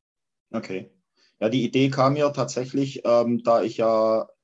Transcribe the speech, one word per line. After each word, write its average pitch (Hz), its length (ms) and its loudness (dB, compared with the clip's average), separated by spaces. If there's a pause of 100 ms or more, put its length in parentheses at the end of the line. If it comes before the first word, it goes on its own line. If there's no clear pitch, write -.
(520)
Okay. 104 400 -8 (500)
Ja, 107 80 0
die 123 140 0
Idee 131 260 2
kam 135 240 2
mir 147 200 0
tatsächlich, 135 720 -4
ähm, 120 380 2
da 117 180 4
ich 110 160 -4
ja 110 500 2 (160)